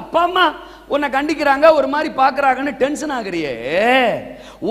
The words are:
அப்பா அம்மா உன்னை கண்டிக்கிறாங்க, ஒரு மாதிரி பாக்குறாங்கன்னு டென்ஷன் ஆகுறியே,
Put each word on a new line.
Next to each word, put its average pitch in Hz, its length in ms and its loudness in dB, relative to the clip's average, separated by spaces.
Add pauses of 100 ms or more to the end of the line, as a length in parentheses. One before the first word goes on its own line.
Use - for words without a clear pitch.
அப்பா 320 260 0
அம்மா 370 180 0 (480)
உன்னை 285 220 0
கண்டிக்கிறாங்க, 285 500 2 (120)
ஒரு 269 160 0
மாதிரி 302 160 -2 (120)
பாக்குறாங்கன்னு 269 600 0
டென்ஷன் 285 340 -2
ஆகுறியே, 170 400 -6 (1160)